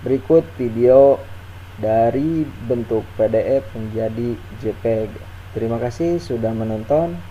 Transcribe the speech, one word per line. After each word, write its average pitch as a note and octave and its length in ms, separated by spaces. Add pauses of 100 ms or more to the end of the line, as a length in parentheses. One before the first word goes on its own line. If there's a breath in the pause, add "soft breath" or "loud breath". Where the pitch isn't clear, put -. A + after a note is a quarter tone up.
Berikut C3+ 400 (160)
video B2 560 (640)
dari B2 640 (240)
bentuk A2+ 480
P A2 80
D A2+ 160
F C3+ 320
menjadi A2 640 (240)
J G#2+ 240
P - 0 (240)
G. F#2+ 40 (440)
Terima A2+ 240
kasih E3 400
sudah A2+ 320
menonton. A2+ 640 (140)